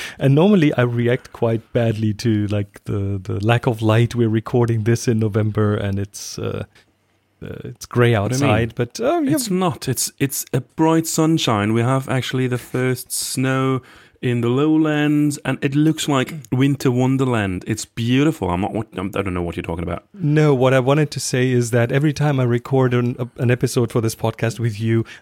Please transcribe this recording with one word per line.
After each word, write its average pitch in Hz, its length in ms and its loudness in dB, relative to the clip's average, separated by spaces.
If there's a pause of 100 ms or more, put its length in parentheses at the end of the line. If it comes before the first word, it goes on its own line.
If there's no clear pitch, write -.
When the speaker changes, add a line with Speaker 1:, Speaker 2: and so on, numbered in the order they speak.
(180)
Speaker 1:
and 135 160 2
normally 165 400 4
I 127 80 2
react 120 500 0
quite 113 400 -2
badly 110 420 0
to, 104 340 0
like, 101 360 -6
the, 101 380 -4
the 101 220 -6
lack 117 220 2
of 113 140 -2
light. 113 340 2
We're 117 140 2
recording 113 560 0
this 117 240 0
in 113 100 2
November, 107 580 0
and 101 220 -2
it's, - 400 -10
uh, 104 260 -8 (800)
uh, - 60 -14 (160)
it's - 200 -16
gray 120 340 2
Speaker 2:
What 101 140 -2
do 127 60 -2
you 139 40 0
mean? - 80 4
Speaker 1:
outside, 113 240 0
but, - 260 -6
uh, 320 220 0
yeah. 277 120 0
Speaker 2:
It's 240 160 -2
not. 185 380 -2
It's, - 300 -4
it's - 340 -4
a 135 80 0
bright 160 460 2
sunshine. 139 680 2
We 117 100 2
have 131 260 0
actually 127 380 -2
the 123 120 -2
first 127 540 -4
snow 131 680 -2 (400)
in 120 180 0
the 117 80 0
lowlands, 147 960 2
and 131 180 -2
it 139 120 -2
looks 156 340 2
like 131 240 0 (200)
winter 135 380 2
wonderland. 123 760 0
It's 110 180 -4
beautiful. 123 680 0
I'm 87 100 0
not, 101 140 -2 (200)
I'm, 95 220 -6
I 98 60 0
don't 92 120 -4
know 87 80 -2
what 85 140 -6
you're 87 60 -6
talking 85 220 -6
about. 87 200 -6 (100)
Speaker 1:
No, 151 400 2
what 131 180 4
I 135 80 4
wanted 143 300 2
to 131 100 -8
say 131 300 0
is 120 200 2
that 120 200 2
every 143 220 2
time 147 280 0
I 127 40 2
record 123 500 2
an, 120 420 -2
an 123 140 2
episode 127 400 0
for 123 100 0
this 110 140 -2
podcast 113 440 -4
with 113 220 -4
you, 113 240 0 (180)